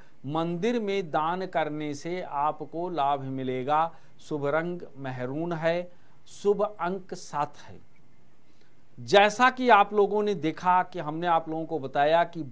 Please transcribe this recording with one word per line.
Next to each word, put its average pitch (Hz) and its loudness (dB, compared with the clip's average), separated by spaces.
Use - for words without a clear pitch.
मंदिर 170 0
में 196 -2
दान 170 0
करने 151 -2
से 175 -6
आपको 151 -4
लाभ 143 0
मिलेगा। 131 0
शुभ 147 -4
रंग 170 0
महरून 135 -4
है, 165 0
शुभ 196 2
अंक 180 -4
सात 147 -4
है। 90 -16
जैसा 202 6
कि 254 2
आप 202 10
लोगों 202 4
ने 208 0
देखा 175 2
कि 180 -6
हमने 160 -4
आप 165 2
लोगों 160 -4
को 156 -4
बताया 147 4
कि 170 -10